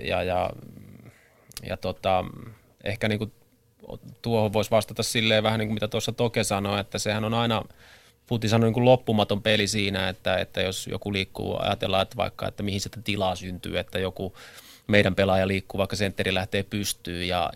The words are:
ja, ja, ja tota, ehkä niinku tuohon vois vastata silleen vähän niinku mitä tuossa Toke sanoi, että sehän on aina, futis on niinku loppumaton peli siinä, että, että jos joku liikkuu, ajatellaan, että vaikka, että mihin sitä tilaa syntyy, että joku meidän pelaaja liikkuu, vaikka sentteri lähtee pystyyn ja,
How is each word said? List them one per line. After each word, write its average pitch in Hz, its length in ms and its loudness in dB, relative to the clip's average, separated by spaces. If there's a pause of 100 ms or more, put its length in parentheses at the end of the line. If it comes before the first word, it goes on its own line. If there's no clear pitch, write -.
ja, 90 180 0
ja, 90 280 0 (1200)
ja 92 80 -6
tota, 92 480 0 (600)
ehkä 110 240 -2
niinku 104 240 -2 (880)
tuohon 107 300 2
vois 104 180 2
vastata 110 320 2
silleen 110 400 2
vähän 110 160 2
niinku 110 160 -2
mitä 107 140 -2
tuossa 113 240 -2
Toke 117 320 0
sanoi, 101 360 0
että 101 180 -6
sehän 107 260 -2
on 110 100 0
aina, 113 280 2 (640)
futis 110 260 0
on 117 80 6
niinku 113 240 4
loppumaton 107 580 4
peli 107 240 4
siinä, 98 420 0
että, 92 300 -2
että 92 240 -4
jos 95 240 -4
joku - 260 -6
liikkuu, 98 460 -4
ajatellaan, 101 440 0
että - 140 -4
vaikka, 98 320 -4
että 104 140 -8
mihin 101 180 -4
sitä 95 240 -10
tilaa 101 300 -2
syntyy, 90 440 -8
että 90 200 -4
joku 95 360 -6 (520)
meidän 101 280 6
pelaaja 95 340 4
liikkuu, 95 300 -4
vaikka 98 180 0
sentteri 95 380 -2
lähtee 95 280 -2
pystyyn 90 640 -6
ja, 90 280 0